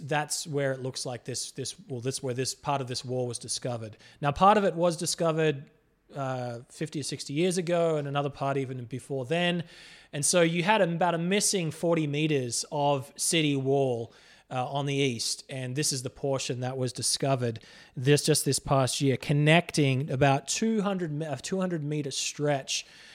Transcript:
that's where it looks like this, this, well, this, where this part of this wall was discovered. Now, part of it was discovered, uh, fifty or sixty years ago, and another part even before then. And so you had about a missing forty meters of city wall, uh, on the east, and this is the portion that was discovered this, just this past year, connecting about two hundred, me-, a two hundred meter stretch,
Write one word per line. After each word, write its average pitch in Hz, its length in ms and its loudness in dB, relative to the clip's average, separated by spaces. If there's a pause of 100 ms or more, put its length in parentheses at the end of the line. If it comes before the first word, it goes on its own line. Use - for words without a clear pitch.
that's 147 440 -4
where 139 240 0
it 131 100 -6
looks 127 240 -6
like 123 200 -10
this, - 260 -6
this, - 240 -8 (140)
well, 127 100 -8
this, 123 240 -4
where 131 100 -2
this 123 220 -4
part 143 240 -2
of 127 80 -6
this 127 160 -6
wall 127 240 -2
was 117 100 -6
discovered. 113 600 -8 (240)
Now, 143 100 2
part 196 260 8
of 202 60 2
it 170 120 2
was 170 200 2
discovered, 156 680 0 (480)
uh, 127 460 -6 (100)
fifty - 300 -6
or 135 40 -4
sixty - 280 -8
years 170 260 0
ago, 170 380 2
and 147 100 -2
another 143 240 -2
part 139 280 -2
even 131 260 -4
before 131 400 -6
then. 175 400 0 (480)
And 147 140 -2
so 180 160 6
you 170 200 4
had 208 200 4
about 170 340 2
a - 20 0
missing 180 540 0
forty 165 340 0
meters 143 640 0
of 143 460 0
city 156 400 2
wall, 131 560 0 (380)
uh, 127 180 -4
on 143 180 -4
the 143 100 -2
east, 135 540 -2
and 131 240 -8
this 147 200 0
is 127 100 -6
the 131 60 -6
portion 135 500 -4
that 127 180 -4
was 127 140 0
discovered 123 720 0 (340)
this, 143 300 4
just 151 180 4
this 139 160 0
past 135 400 0
year, 135 160 2
connecting 147 960 2
about 139 380 4
two 220 320 0
hundred, 185 320 -2
me-, 151 120 -4
a 143 120 -6
two 190 240 -4
hundred 180 200 -2
meter 147 300 -4
stretch, - 760 -2 (300)